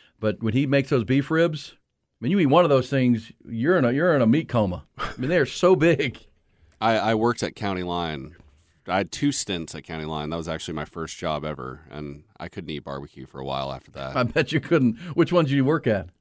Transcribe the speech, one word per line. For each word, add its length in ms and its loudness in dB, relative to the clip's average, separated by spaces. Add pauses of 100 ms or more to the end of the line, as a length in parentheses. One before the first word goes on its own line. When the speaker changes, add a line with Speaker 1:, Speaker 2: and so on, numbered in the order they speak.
(200)
Speaker 1:
But 220 -2
when 140 0
he 100 2
makes 240 2
those 140 2
beef 260 0
ribs, 460 0
I 480 -20
mean, 80 0
you 80 4
eat 80 4
one 160 8
of 80 2
those 180 4
things, 420 2 (160)
you're 300 2
in 80 4
a, 60 2
you're 240 2
in 80 4
a 40 4
meat 220 4
coma. 360 0 (120)
I 220 -6
mean, 100 -2
they 80 2
are 80 4
so 300 4
big. 420 2 (640)
Speaker 2:
I, 180 2
I 180 2
worked 280 0
at 120 -4
County 280 -4
Line. 520 -6 (520)
I 100 -2
had 140 -2
two 200 0
stints 440 -6
at 80 -12
County 220 -8
Line. 260 -6
That 60 -4
was 100 -8
actually 260 -6
my 120 -6
first 340 -10
job 260 -4
ever, 360 -10 (100)
and 320 -12 (160)
I 100 -12
couldn't 220 -12
eat 120 -8
barbecue 440 -12
for 120 -16
a 60 -10
while 260 -4
after 200 -14
that. 260 -10
Speaker 1:
I 60 0
bet 280 -2
you 80 -2
couldn't. 360 2 (200)
Which 160 2
ones 180 4
did 60 0
you 100 4
work 200 0
at? 240 0 (120)